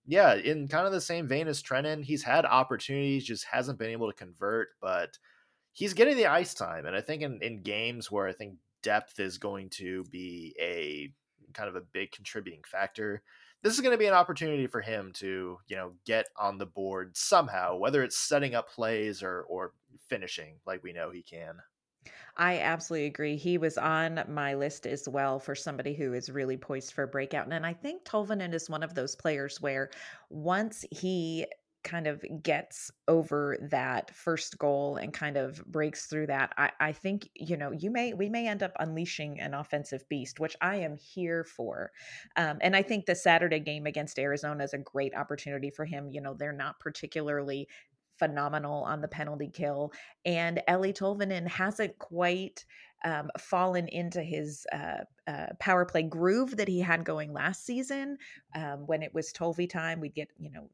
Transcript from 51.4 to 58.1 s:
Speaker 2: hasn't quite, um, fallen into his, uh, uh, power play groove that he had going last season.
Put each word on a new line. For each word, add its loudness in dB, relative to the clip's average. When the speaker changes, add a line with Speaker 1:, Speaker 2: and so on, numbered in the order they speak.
Speaker 2:
hasn't 0
quite, 0
um, 0
fallen 2
into -2
his, -4
uh, -4
uh, -6
power 6
play 2
groove 2
that 0
he 2
had 2
going -4
last -2
season. -4